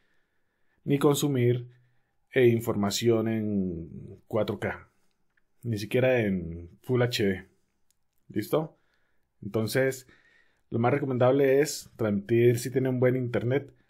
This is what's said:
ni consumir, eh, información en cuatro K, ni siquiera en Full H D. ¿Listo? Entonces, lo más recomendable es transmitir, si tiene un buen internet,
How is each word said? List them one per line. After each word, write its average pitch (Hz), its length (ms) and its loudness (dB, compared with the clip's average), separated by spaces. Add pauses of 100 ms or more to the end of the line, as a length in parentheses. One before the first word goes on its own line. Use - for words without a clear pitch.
(840)
ni 143 140 0
consumir, 131 720 0 (640)
eh, 127 140 4
información 113 840 0
en 101 960 -6
cuatro 104 320 -4
K, - 320 -8 (720)
ni 117 160 -4
siquiera 123 420 2
en 85 500 -4 (120)
Full 123 200 0
H 120 240 0
D. 95 220 -2 (800)
¿Listo? 147 500 -4 (640)
Entonces, 117 640 -2 (640)
lo 117 120 -4
más 123 120 2
recomendable 135 680 2
es - 360 -4
transmitir, 117 600 2
si 123 120 -8
tiene 131 200 0
un 127 100 -2
buen 127 160 2
internet, 127 560 -2 (180)